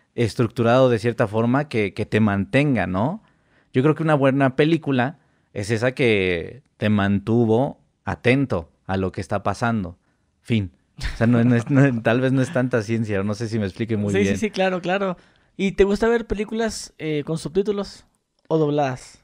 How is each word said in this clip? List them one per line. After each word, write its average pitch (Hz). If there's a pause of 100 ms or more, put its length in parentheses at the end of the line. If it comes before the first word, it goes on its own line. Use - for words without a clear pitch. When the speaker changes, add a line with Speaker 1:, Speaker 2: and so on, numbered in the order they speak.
(140)
Speaker 1:
estructurado 120
de 117
cierta 113
forma 117
que, 104
que 110
te 107
mantenga, 107
¿no? 110 (500)
Yo 127
creo 151
que 160
una 156
buena 135
película 151 (340)
es 101
esa 120
que 98 (140)
te 104
mantuvo 110 (240)
atento 120 (160)
a 95
lo 92
que -
está 101
pasando. 104 (420)
Fin. 107 (280)
O -
sea, 113
no, 117
no 123
es, 113
no, 135
<laughs> -
tal 117
vez 131
no 135
es 123
tanta 123
ciencia, 107
no 104
sé 110
si 113
me 104
explique 110
muy 104
Speaker 2:
Sí, 196
Speaker 1:
bien. 196
Speaker 2:
sí, 208
sí, 202
claro, 185
claro. 180 (420)
¿Y 190
te 196
gusta 202
ver 233
películas, 214
eh, 151
con 160
subtítulos 196 (420)
o 160
dobladas? 147